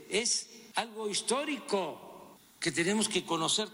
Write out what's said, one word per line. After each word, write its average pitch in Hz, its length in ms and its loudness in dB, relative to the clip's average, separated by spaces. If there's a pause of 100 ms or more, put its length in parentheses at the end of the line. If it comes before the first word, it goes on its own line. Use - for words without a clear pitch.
es - 680 -2
algo 220 340 -4
histórico 208 1300 -2 (200)
que 160 140 0
tenemos 196 360 4
que 180 180 0
conocer 170 480 2